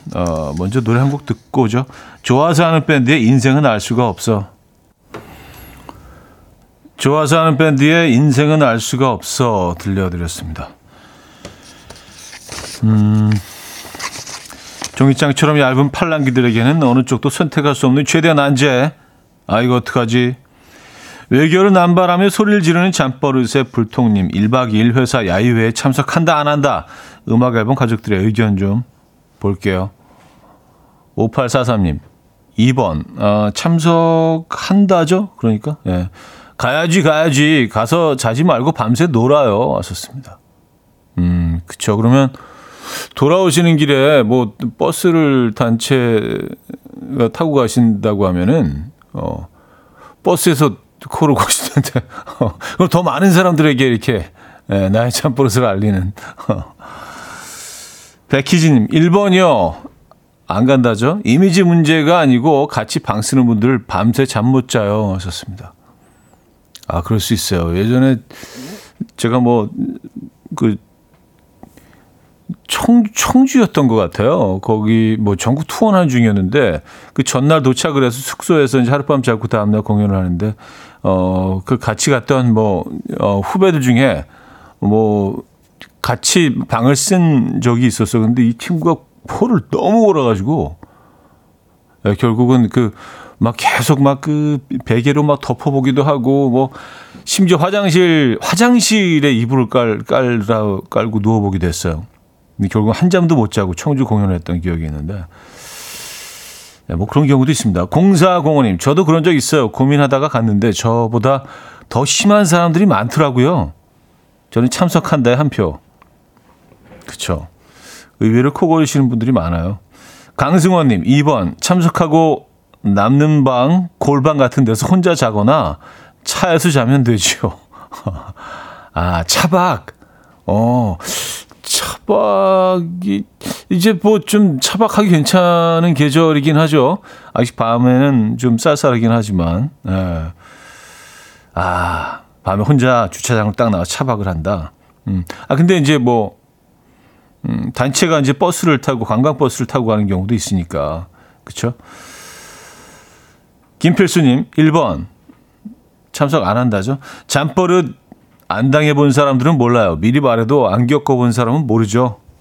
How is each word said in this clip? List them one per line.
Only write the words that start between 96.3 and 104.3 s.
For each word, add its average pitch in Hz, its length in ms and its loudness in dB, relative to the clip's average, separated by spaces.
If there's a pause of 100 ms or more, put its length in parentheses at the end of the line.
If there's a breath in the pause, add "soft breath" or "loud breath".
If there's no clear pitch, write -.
뭐 131 220 0 (520 loud breath)
심지어 180 320 2
화장실, 170 880 2
화장실에 190 920 2
이불을 120 380 0
깔-, 117 300 0
깔라-, 110 880 -2
깔고 110 320 -2
누워보기도 101 440 0
했어요. 85 400 -4 (520)
근데 101 100 -2
결국 110 240 0
한 175 180 0
잠도 170 280 2
못 107 140 0
자고 95 220 -2
청주 135 300 -2
공연을 101 320 0